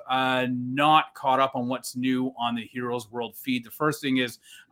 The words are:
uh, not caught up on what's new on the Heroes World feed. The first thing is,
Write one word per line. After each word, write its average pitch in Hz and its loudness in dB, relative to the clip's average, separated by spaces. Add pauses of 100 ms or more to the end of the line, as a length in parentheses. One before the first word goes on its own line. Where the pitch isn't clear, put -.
uh, 131 2
not 139 2
caught 131 2
up 135 2
on 123 -2
what's 123 -6
new 127 0
on 117 -2
the 113 -6
Heroes 120 -6
World 117 -8
feed. 127 -2
The 113 -20
first 151 0
thing 131 2
is, 123 -2 (320)